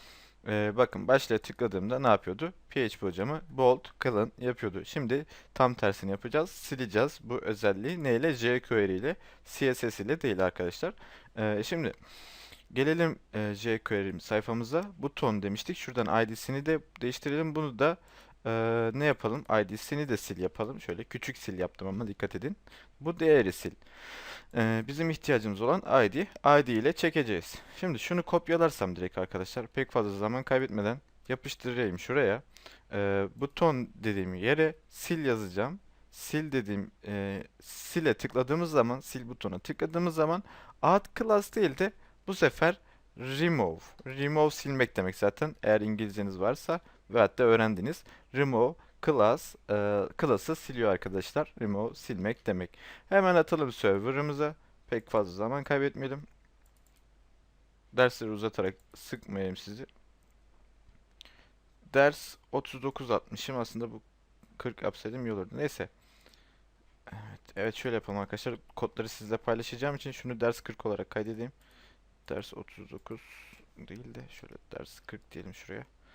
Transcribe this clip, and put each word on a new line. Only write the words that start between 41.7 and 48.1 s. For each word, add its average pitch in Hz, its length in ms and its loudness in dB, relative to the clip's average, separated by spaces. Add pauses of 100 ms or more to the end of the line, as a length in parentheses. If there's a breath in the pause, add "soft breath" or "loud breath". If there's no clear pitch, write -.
de 196 160 0 (340 soft breath)
bu 196 60 -4
sefer 165 460 4 (380 soft breath)
remove. 131 640 0 (260)
Remove 147 460 2
silmek 131 460 0
demek 92 180 0
zaten, 147 480 0
eğer 107 180 6
İngilizceniz 104 580 -4
varsa 135 400 0 (300 soft breath)
ve 113 100 4
hatta 110 240 6
öğrendiniz. 113 600 4 (320 loud breath)